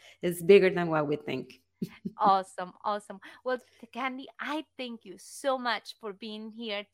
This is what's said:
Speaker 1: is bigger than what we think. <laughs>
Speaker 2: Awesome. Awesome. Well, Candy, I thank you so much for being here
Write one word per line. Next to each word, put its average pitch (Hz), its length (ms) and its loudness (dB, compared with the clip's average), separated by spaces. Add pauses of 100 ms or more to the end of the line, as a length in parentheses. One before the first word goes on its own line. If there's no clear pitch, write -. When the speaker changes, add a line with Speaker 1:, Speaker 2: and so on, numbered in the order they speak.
(220)
Speaker 1:
is 175 220 -2
bigger 185 260 10
than 175 180 0
what 156 200 2
we 147 100 0
think. - 420 -8 (220)
<laughs> - 80 -6 (280)
Speaker 2:
Awesome. 190 540 2 (140)
Awesome. 208 340 -6 (240)
Well, 254 140 -2 (340)
Candy, 262 360 -8 (120)
I 294 240 -6 (140)
thank 240 260 -10
you 185 140 -18
so - 400 -4
much 233 420 -4
for 208 140 -10
being 214 380 -12
here 214 320 -6 (100)